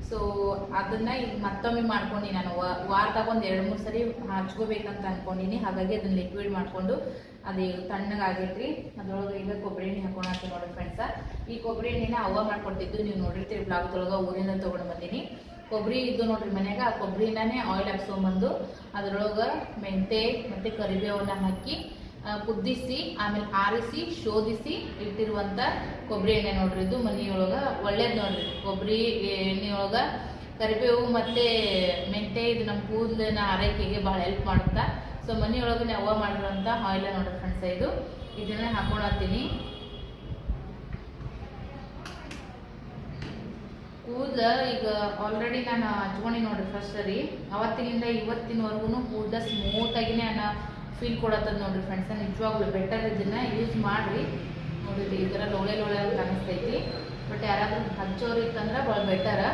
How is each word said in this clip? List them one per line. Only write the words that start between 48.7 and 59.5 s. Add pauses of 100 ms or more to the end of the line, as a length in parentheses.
ಕೂದಲ
ಸ್ಮೂತ್
ಆಗಿನೇ
ಅನ್ನೋ (520)
ಫೀಲ್
ಕೊಡತ್ತದ
ನೋಡ್ರಿ
ಫ್ರೆಂಡ್ಸ್.
ನಿಜವಾಗ್ಲೂ
ಬೆಟರ್,
ಇದನ್ನ (260)
ಯೂಸ್
ಮಾಡ್ರಿ. (600)
ನೋಡ್ರಿ
ಈ
ಥರ (100)
ಲೋಳೆ
ಲೋಳೆ
ಅಂತ
ಅನಿಸ್ತೈತಿ. (540)
But
ಯಾರಾದ್ರೂ (200)
ಹಚ್ಚೋರು
ಇತ್ತಂದ್ರೆ
ಭಾಳ
ಬೆಟರ್.